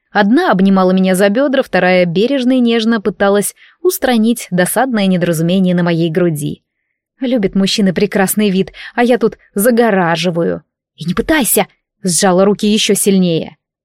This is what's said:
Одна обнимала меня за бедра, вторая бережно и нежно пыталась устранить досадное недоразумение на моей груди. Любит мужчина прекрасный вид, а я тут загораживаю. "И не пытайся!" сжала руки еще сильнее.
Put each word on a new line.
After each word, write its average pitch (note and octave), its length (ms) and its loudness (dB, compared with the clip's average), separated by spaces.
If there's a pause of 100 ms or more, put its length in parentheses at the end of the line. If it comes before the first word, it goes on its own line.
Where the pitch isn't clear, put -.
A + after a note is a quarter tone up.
(120)
Одна A#3 400 2
обнимала F#3+ 400 2
меня F#3 240 2
за G3+ 120 2
бедра, C4 360 0
вторая F3+ 400 2
бережно A#3+ 480 0
и C4 80 2
нежно A#3 400 0
пыталась G3+ 560 -2 (260)
устранить A#3+ 720 0
досадное G3+ 560 0
недоразумение F3+ 640 0
на F3+ 80 0
моей E3+ 260 0
груди. D#3 520 -2 (600)
Любит A#3 340 -2
мужчина F#3+ 400 0
прекрасный G3+ 560 -2
вид, F#3 220 -2 (220)
а A#3+ 100 0
я A#3+ 140 2
тут A3+ 200 -2 (160)
загораживаю. F3+ 1080 0 (320)
"И D#3 100 -16
не F3 100 -6
пытайся!" A3+ 520 0 (360)
сжала F#3 420 2
руки G#3 220 0
еще G#3 280 0
сильнее. F#3 640 0 (280)